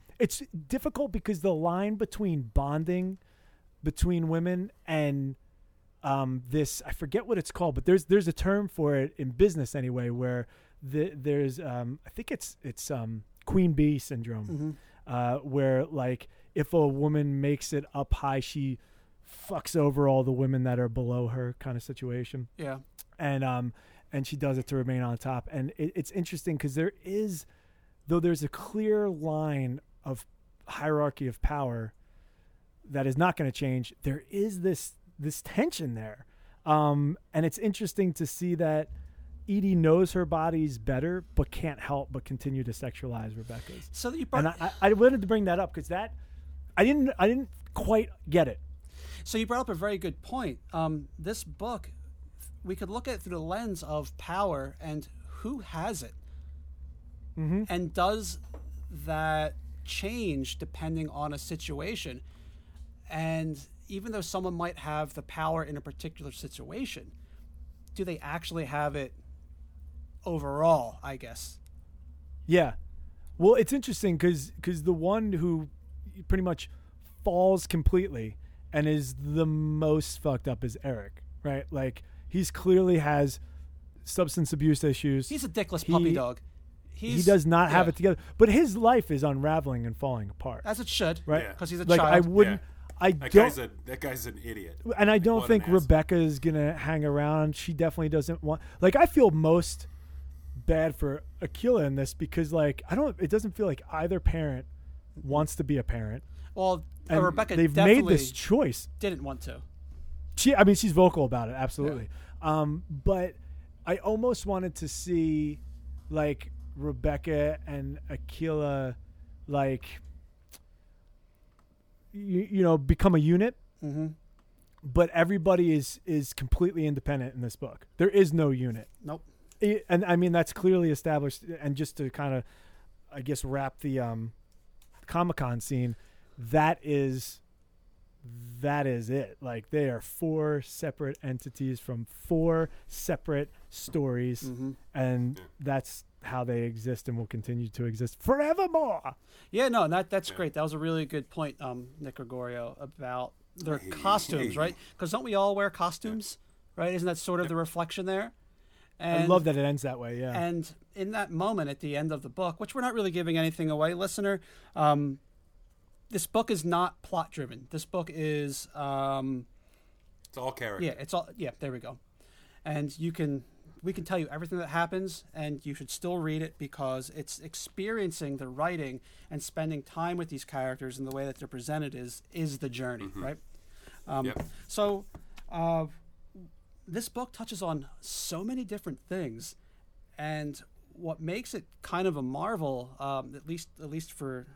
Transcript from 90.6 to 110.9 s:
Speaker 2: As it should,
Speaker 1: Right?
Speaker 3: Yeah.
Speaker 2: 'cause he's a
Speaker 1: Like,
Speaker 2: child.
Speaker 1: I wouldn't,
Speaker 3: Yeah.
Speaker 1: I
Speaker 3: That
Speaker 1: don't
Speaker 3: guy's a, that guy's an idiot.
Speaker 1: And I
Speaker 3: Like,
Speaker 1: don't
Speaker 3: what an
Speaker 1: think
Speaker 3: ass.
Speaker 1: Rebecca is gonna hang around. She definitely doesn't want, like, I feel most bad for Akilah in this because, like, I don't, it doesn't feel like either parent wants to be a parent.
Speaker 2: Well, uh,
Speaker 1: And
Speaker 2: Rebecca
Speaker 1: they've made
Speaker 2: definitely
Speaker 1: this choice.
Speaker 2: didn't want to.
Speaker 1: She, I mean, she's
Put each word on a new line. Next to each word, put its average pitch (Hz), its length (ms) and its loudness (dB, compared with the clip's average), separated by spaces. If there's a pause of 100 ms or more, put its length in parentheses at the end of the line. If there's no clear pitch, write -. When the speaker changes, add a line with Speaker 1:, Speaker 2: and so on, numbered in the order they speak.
Speaker 2:
As 220 160 -4
it 208 80 -8
should, 170 380 0
Speaker 1:
Right? 151 180 2
Speaker 3:
Yeah. 98 100 -8
Speaker 2:
'cause 170 160 -6
he's 175 100 -4
a 175 40 -2
Speaker 1:
Like, 170 160 6
Speaker 2:
child. 156 140 6
Speaker 1:
I 175 140 4
wouldn't, 196 320 8
Speaker 3:
Yeah. - 80 -16 (320)
Speaker 1:
I 185 120 6
Speaker 3:
That 139 200 -2
Speaker 1:
don't 202 120 12
Speaker 3:
guy's - 140 0
a, 117 120 -4 (160)
that 127 140 -8
guy's 127 260 -6
an 117 180 -10
idiot. 107 360 -10 (160)
Speaker 1:
And 208 140 6
I 214 40 8
Speaker 3:
Like, 202 100 4
Speaker 1:
don't 226 120 6
Speaker 3:
what 220 80 2
an - 40 -6
Speaker 1:
think 220 160 6
Speaker 3:
ass. 175 60 0
Speaker 1:
Rebecca 160 460 6
is 156 220 4
gonna 156 360 2
hang 151 300 -2
around. 151 520 2
She - 180 -6
definitely 160 360 0
doesn't 156 320 0
want, 156 180 -2 (200)
like, 190 140 8
I 330 120 10
feel 240 240 8
most 156 580 4 (640)
bad 160 400 2
for 143 280 -2 (180)
Akilah 233 460 2
in 135 100 0
this 135 180 -2
because, 160 380 -2
like, 151 360 2
I 185 60 -2
don't, 262 260 0
it 175 100 0
doesn't 208 260 0
feel 208 100 0
like - 160 -2 (100)
either 175 280 -2
parent 147 460 0 (500)
wants 147 400 0
to 156 80 -2
be 139 120 0
a 123 60 0
parent. 113 400 -4 (320)
Speaker 2:
Well, 185 300 0 (260)
uh, 165 40 2
Speaker 1:
And 160 100 6
Speaker 2:
Rebecca 180 320 2
Speaker 1:
they've 160 180 6
made 196 120 8
Speaker 2:
definitely 196 280 10
Speaker 1:
this 139 160 2
choice. - 580 2 (120)
Speaker 2:
didn't 175 220 -2
want 135 200 -8
to. 117 180 -10 (760)
Speaker 1:
She, 277 180 6
I 196 100 10
mean, 202 120 10
she's 202 160 2